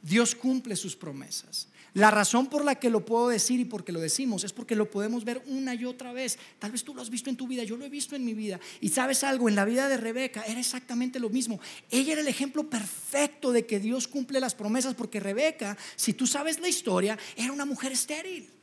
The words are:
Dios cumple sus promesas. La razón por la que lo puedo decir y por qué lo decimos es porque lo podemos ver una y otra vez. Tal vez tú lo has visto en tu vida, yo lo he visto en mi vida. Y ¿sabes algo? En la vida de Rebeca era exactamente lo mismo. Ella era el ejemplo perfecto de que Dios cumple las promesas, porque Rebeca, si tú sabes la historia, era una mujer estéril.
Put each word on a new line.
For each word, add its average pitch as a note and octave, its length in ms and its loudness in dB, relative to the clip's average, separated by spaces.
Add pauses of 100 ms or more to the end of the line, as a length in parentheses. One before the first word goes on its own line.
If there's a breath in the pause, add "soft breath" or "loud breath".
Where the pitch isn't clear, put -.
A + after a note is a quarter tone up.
Dios G#3 320 4
cumple B3+ 400 0
sus - 220 -6
promesas. - 720 -10 (240 loud breath)
La G#3+ 200 8
razón G#3+ 340 4
por D4 180 0
la C4+ 120 4
que B3+ 120 2
lo A3 160 4
puedo A#3 240 2
decir B3 300 2
y B3 60 2
por G#3+ 180 -8
qué - 80 -10
lo E3+ 80 -4
decimos G3 460 -2
es G3 80 -8
porque A#3 240 -4
lo G#3+ 120 2
podemos G#3+ 360 -2
ver A#3+ 220 -4
una C4+ 280 -4
y A#3 100 -4
otra B3 280 -8
vez. B3+ 260 -4 (220 loud breath)
Tal G#3 100 -6
vez A#3 140 -6
tú D4 100 -12
lo B3 80 -12
has A3+ 80 -10
visto A#3+ 200 -4
en B3 60 0
tu C4 120 -8
vida, B3 160 -4
yo G#3+ 120 -6
lo C4+ 80 -10
he C#4+ 40 -10
visto C#4+ 260 -6
en C4 100 -4
mi A#3 80 -2
vida. G#3 280 -4 (200 loud breath)
Y G3+ 100 0
¿sabes C4 340 2
algo? C4 240 4
En G#3 80 6
la G3+ 80 6
vida B3+ 240 4
de C4+ 80 4
Rebeca A3+ 480 -4
era A3+ 160 -4
exactamente B3+ 580 -2
lo A#3 120 -2
mismo. A3+ 300 0 (300 loud breath)
Ella C4+ 220 4
era D4+ 80 0
el D4 80 2
ejemplo C#4 420 -2
perfecto C#4 800 0
de A#3 160 4
que G#3 140 0
Dios A#3 260 0
cumple C4+ 320 -2
las C4 160 0
promesas, A#3+ 400 0
porque A3 240 -6
Rebeca, G#3 580 0 (200 loud breath)
si - 160 2
tú B3+ 160 2
sabes D4+ 320 0
la F4+ 80 0
historia, G3+ 500 2 (160 loud breath)
era A#3+ 160 -2
una C#4+ 140 -4
mujer C4+ 260 -2
estéril. D#4 580 -4 (140)